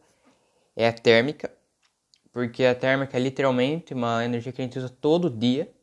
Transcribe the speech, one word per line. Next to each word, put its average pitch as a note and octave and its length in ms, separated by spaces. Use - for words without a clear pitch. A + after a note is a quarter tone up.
é A2+ 100
a A#2 60
térmica, A#2 600
porque A#2+ 320
a B2 120
térmica C3+ 400
é B2 40
literalmente C3+ 720
uma A#2 320
energia A#2+ 280
que C3 100
a - 20
gente B2 140
usa B2+ 100
todo E3 400
dia. B2 400